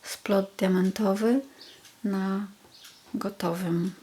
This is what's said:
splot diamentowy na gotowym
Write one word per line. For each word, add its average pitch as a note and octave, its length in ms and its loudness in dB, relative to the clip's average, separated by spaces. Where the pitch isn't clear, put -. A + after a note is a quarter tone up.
splot - 560 -2
diamentowy G3 800 2
na G3 420 -2
gotowym F3+ 760 -2